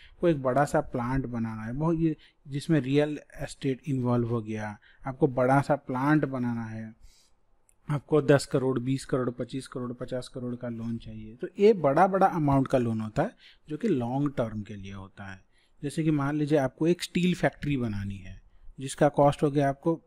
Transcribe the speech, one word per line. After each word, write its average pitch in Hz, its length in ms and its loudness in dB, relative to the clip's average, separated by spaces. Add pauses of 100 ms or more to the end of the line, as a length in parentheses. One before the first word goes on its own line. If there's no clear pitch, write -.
(240)
वो 175 60 4
एक 143 140 2
बड़ा 131 220 2
सा 151 160 0
प्लांट 127 440 -2
बनाना 113 380 -6
है, 113 100 -8
बहुत 160 260 0
ये 160 160 0 (320)
जिसमें 143 320 0
रियल 143 400 2 (160)
एस्टेट 135 520 -6
इन्वॉल्व 123 400 0
हो 117 140 -2
गया, 107 360 -8 (300)
आपको 135 200 2
बड़ा 131 340 4
सा 147 140 0
प्लांट 139 500 2
बनाना 120 380 -4
है, 110 300 -10 (960)
आपको 147 320 0
दस 139 240 6
करोड़, 131 340 0
बीस 131 260 -2
करोड़, 127 240 0
पच्चीस 127 380 -8
करोड़, 123 260 -8
पचास 127 340 -8
करोड़ 123 280 -8
का 123 140 -8
लोन 117 280 -6
चाहिए। 110 380 -14
तो 180 120 -8 (120)
ये 208 140 8
बड़ा-बड़ा 185 540 4
अमाउंट 143 400 2
का 135 100 2
लोन 113 240 0
होता 110 220 -2
है 226 120 -4 (340)
जो 151 80 -6
कि 233 100 -2
लॉन्ग 139 500 0
टर्म 110 240 -4
के 104 140 -12
लिए 98 180 -12
होता 98 380 -14
है। 95 100 -16 (400)
जैसे 151 220 -4
कि 160 80 2
मान 147 240 0
लीजिए 151 220 2
आपको 139 300 0
एक 175 160 2
स्टील 180 320 2
फैक्ट्री 143 420 0
बनानी 101 400 -4
है 95 240 -16 (380)
जिसका 139 300 0
कॉस्ट 143 340 4
हो 147 80 2
गया 139 180 2
आपको 165 380 -2